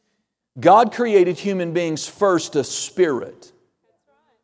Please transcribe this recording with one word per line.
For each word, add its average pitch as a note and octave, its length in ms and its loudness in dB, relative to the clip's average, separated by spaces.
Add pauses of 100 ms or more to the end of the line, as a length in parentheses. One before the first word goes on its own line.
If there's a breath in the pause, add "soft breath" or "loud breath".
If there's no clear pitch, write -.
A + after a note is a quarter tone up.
(600)
God G#3 320 6
created G3 460 2
human F#3 340 -4
beings D#3+ 360 -4
first F3+ 480 -2
a C3+ 80 0
spirit. - 880 -4 (920)